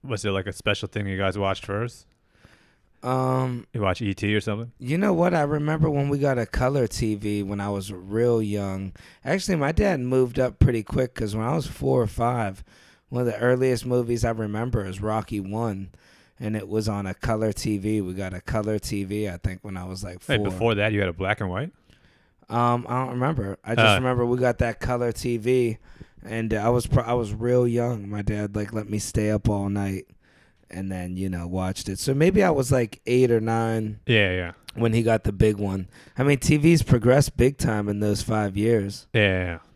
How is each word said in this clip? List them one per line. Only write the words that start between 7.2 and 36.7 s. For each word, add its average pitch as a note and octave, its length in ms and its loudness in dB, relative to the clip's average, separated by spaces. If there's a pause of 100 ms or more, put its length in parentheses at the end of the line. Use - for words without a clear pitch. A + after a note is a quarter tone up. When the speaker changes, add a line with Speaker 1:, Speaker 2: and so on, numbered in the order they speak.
Speaker 2:
when G2+ 180 -6
I G2+ 80 -4
was G2 240 -4
real A2 480 0
young. G2 520 -4 (320)
Actually, F3+ 320 -2
my D3 160 0
dad F#3+ 280 2
moved B2 380 2
up B2+ 220 0
pretty A#2 240 4
quick B2+ 300 -2
'cause G#2 200 -4
when A2 100 -2
I C3 100 -2
was D3+ 120 -2
four C3+ 340 0
or A2 60 2
five, A#2 560 -2 (460)
one B2 140 -2
of A#2+ 40 2
the G#2+ 120 -2
earliest B2 460 2
movies A#2+ 400 0
I A#2 60 2
remember A2 560 -4
is F#2+ 160 -8
Rocky G#2+ 380 -4
one, G2 500 -4 (480)
and G#2+ 180 -4
it G2+ 120 -8
was G#2+ 200 -2
on G2+ 180 -4
a F#2 80 -6
color A2 380 -2
T G#2+ 240 -4
V. G#2+ 260 -2
We F#2 120 -6
got F#2+ 200 -8
a F2 60 -10
color G#2+ 380 -2
T G2+ 240 -6
V, G#2 260 -4
I F2 100 -8
think, F#2 240 -6
when F#2+ 140 -10
I F2+ 80 -8
was, F#2 200 -10
like, F2+ 200 -14
Speaker 1:
Hey, C#3 120 0
Speaker 2:
four. G#2 80 0
Speaker 1:
before G#2 320 0
that, G#2 160 2
you G2+ 80 2
had F#2+ 80 2
a E2+ 40 -4
black F#2+ 280 -2
and F#2+ 100 -4
white? A#2+ 220 -6 (760)
Speaker 2:
Um, A#2+ 400 2
I B2 120 -2
don't B2+ 140 -6
remember. B2 500 -2
I A2+ 100 -4
just A2+ 140 4
Speaker 1:
Uh. G2+ 80 6
Speaker 2:
remember B2+ 280 2
we B2 140 0
got B2 200 0
that A#2 200 -2
color B2 320 -2
T A#2+ 280 -4
V, A#2 400 2 (460)
and A2 300 -4
I G#2+ 140 0
was A#2+ 180 2
pro-, A2+ 160 2
I A#2 120 -2
was A2 200 -2
real A#2+ 320 2
young. A#2 420 -2
My G#2 140 -6
dad, G#2 320 -2
like, G#2 180 -4
let G#2+ 160 -6
me G#2 120 -2
stay G#2+ 320 -2
up G#2+ 160 0
all G2+ 200 0
night G2 380 -4 (680)
and F#2+ 160 -8
then, F#2 280 -8
you F#2+ 100 -4
know, F2 180 -6
watched F#2 440 -4
it. F#2+ 80 -6
So C3+ 160 -2
maybe F#3 280 4
I F#3 60 6
was, C#3 240 2
like, B2 320 0
eight B2 260 6
or A2+ 120 4
nine A2+ 640 -2
Speaker 1:
Yeah, G#2 260 4
yeah. F2+ 200 -4 (220)
Speaker 2:
when A#2 200 2
he A#2 80 4
got A2 220 2
the G#2 80 0
big G#2 260 4
one. F#2+ 280 -4 (300)
I B2+ 60 0
mean, C#3+ 160 4
T - 180 4
Vs D#3+ 260 6